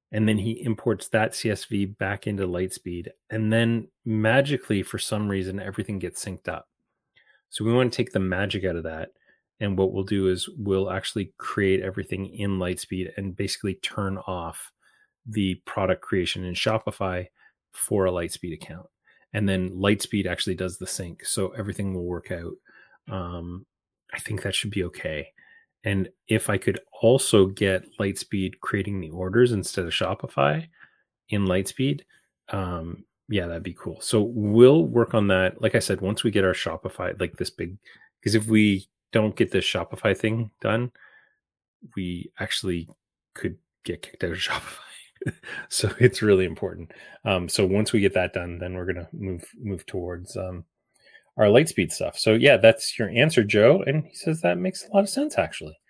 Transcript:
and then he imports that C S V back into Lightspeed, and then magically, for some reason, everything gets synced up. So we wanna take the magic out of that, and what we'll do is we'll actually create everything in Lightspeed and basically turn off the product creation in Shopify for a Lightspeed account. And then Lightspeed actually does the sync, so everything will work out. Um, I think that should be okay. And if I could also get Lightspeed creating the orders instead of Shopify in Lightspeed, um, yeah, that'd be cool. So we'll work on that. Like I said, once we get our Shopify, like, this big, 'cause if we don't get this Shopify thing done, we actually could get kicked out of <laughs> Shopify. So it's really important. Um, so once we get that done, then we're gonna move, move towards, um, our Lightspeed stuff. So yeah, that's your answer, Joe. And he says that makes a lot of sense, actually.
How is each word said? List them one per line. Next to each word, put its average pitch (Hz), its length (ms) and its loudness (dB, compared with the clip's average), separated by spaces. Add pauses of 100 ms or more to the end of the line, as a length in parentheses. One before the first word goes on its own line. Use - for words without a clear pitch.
(120)
and 110 160 2
then 107 100 2
he 113 240 -4
imports 110 460 -2
that 110 260 2
C - 160 -2
S 101 140 -4
V 101 200 -2
back 101 440 -4
into 101 180 -2
Lightspeed, 87 600 -6 (220)
and 110 220 0
then 117 360 2 (160)
magically, 113 800 2
for - 140 -8
some 104 300 -2
reason, 95 300 -4
everything 98 400 -8
gets 90 260 -8
synced 90 240 -8
up. 85 200 -10 (800)
So - 160 -8
we 113 80 2
wanna 123 180 4
take - 220 -4
the 101 80 2
magic 95 440 -2
out 85 120 -2
of 82 80 -8
that, 80 260 -8 (480)
and 101 180 -2
what 95 160 2
we'll 98 120 -4
do 98 240 0
is 92 200 -2
we'll 98 420 -2
actually 95 480 -6
create 95 440 0
everything 95 440 -6
in 98 320 -4
Lightspeed 92 580 -4
and 98 200 -8
basically 98 380 -4
turn 98 440 -6
off 87 540 -10 (540)
the 101 300 0 (100)
product 92 360 0
creation 92 420 -2
in 90 100 -6
Shopify 95 720 -2 (460)
for 98 340 0
a 90 40 2
Lightspeed 87 440 -6
account. 85 320 -16 (460)
And 104 160 0
then 92 220 0
Lightspeed 98 560 -2
actually 87 280 -4
does 85 240 -6
the 92 80 -10
sync, - 380 -10
so 98 260 -2
everything 98 440 -6
will 87 120 -4
work 87 260 -8
out. 85 220 -10 (580)
Um, 87 540 -10 (460)
I 110 60 -10
think 107 240 -8
that 98 120 -6
should - 160 -4
be 101 140 -2
okay. 80 480 -8 (520)
And 98 260 0 (180)
if 110 220 2
I 101 80 2
could - 220 -2 (200)
also 113 460 6
get 95 400 0 (120)
Lightspeed 98 640 -4
creating 98 400 -4
the 80 100 -10
orders 95 420 4
instead 95 340 -2
of 82 60 -6
Shopify 139 760 0 (600)
in 101 180 0
Lightspeed, 131 560 0 (460)
um, 87 560 -6 (240)
yeah, 92 180 -2
that'd 82 160 -8
be 92 160 -10
cool. - 220 -10
So 110 200 2
we'll 120 640 6
work 117 300 0
on 104 140 2
that. 92 340 2
Like 110 120 2
I 117 40 4
said, 95 220 0
once 101 240 -2
we 110 80 2
get 98 120 2
our 92 80 2
Shopify, 87 680 -6
like, 87 160 -4
this - 140 -6
big, 92 280 -10 (440)
'cause 101 120 0
if 107 120 2
we 107 420 4 (240)
don't 107 240 2
get - 160 2
this 95 120 0
Shopify - 500 -2
thing 110 360 -2 (100)
done, 113 320 -2 (1040)
we 90 340 -6 (100)
actually 90 480 -6 (460)
could - 220 -6 (280)
get - 180 -8
kicked - 220 -10
out 85 80 -4
of 85 60 -8
<laughs> - 0 -
Shopify. - 420 -8 (880)
So - 300 0
it's 123 240 6
really 95 240 6
important. 85 460 -10 (320)
Um, 90 240 0
so 101 180 2
once 101 260 2
we 107 80 4
get 98 140 2
that 90 180 0
done, 87 260 -8
then 90 160 -8
we're 90 120 -6
gonna 87 260 -6
move, 92 320 -8 (140)
move 101 280 -8
towards, 90 500 -10
um, 92 280 -8 (720)
our 107 100 8
Lightspeed 104 460 6
stuff. - 260 -6
So 110 160 4
yeah, 127 220 8
that's - 420 6
your 104 120 -2
answer, 123 340 4
Joe. 107 420 6
And 151 200 -2
he - 80 -20
says 160 260 -4
that 175 180 2
makes 185 260 -4
a - 80 -12
lot 202 120 4
of 202 40 -4
sense, 285 300 -2
actually. 78 400 -6 (120)